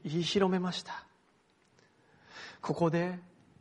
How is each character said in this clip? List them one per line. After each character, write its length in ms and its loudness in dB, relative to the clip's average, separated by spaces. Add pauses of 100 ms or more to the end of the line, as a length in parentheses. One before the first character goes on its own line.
言 160 0
い 40 0
広 260 4
め 80 2
ま 140 -2
し 100 -8
た。 220 -12 (1600)
こ 120 -2
こ 160 2
で、 280 0 (420)